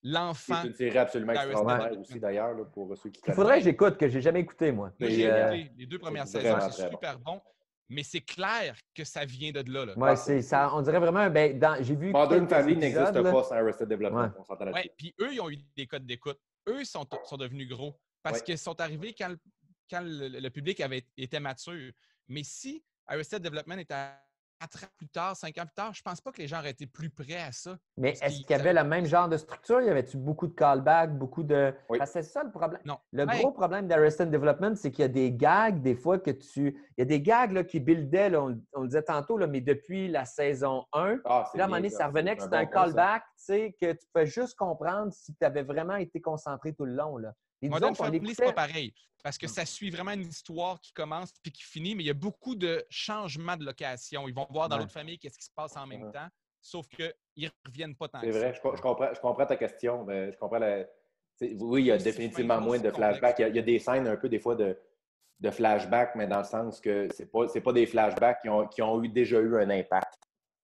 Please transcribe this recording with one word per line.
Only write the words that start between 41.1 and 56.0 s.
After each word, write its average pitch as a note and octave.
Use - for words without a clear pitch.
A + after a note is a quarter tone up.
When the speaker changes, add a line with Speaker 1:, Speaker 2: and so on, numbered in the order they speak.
Speaker 2:
Ah, B2
c'est -
Speaker 3:
puis -
là, F#3
à -
un -
moment F#3
Speaker 2:
bien, -
Speaker 3:
donné, F#3+
Speaker 2:
ça. -
Speaker 3:
ça D3+
revenait D#3
que G3+
Speaker 2:
C'est G3
Speaker 3:
c'était F3+
Speaker 2:
un D#3+
Speaker 3:
un E3
Speaker 2:
bon D#3
point, F#3+
ça. F3+
Speaker 3:
callback, G3
tu -
sais, G#3
que E3+
tu D#3+
pouvais D#3+
juste A#3+
comprendre F3+
si -
t'avais C#3+
vraiment D#3+
été E3+
concentré D#3
tout D3
le B2
long, D3
là. A2+
Et C#3
Speaker 1:
Modern E3+
Speaker 3:
disons G3
qu'on D3
Speaker 1:
Family, E3
c'est -
pas B3
Speaker 3:
l'écoutait A#3
Speaker 1:
pareil, C#3+
parce C#3+
que E3
Speaker 3:
Non. C3+
Speaker 1:
ça E3
suit G3+
vraiment F3+
une F#3+
histoire E3+
qui -
commence D#3+
puis E3
qui -
finit, F3+
mais E3+
il -
y D3
a C#3
beaucoup G3+
de E3+
changements F3
de D#3
location. C3+
Ils B2+
vont C3+
voir D#3
dans D3
Speaker 2:
Ouais. A#2
Speaker 1:
l'autre G2+
famille D#3+
qu'est-ce C#3
qui -
se -
passe D3+
en C#3
même G#2+